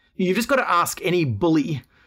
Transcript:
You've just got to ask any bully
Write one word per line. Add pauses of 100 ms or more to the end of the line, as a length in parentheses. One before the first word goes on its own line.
(160)
You've
just
got
to
ask
any
bully (240)